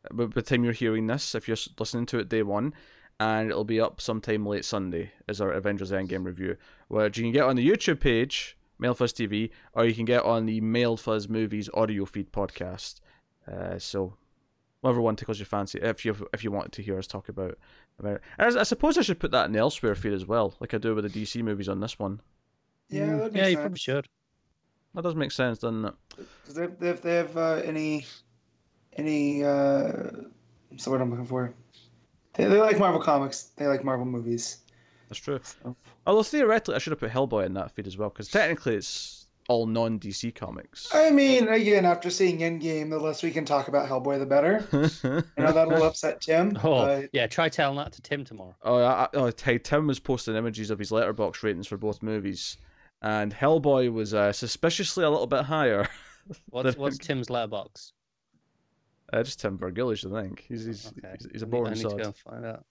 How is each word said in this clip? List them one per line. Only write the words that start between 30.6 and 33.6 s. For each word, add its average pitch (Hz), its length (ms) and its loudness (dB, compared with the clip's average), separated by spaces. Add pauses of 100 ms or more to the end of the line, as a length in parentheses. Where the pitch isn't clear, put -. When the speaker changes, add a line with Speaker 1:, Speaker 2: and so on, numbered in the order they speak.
Speaker 2:
what's - 160 -14
the 123 60 -4
word 131 100 2
I'm 123 100 0
looking 120 160 -6
for? 123 260 -4 (840)
They, - 100 2
they 202 160 8
like 214 180 6
Marvel 170 240 4
Comics. 139 540 0
They 147 100 -2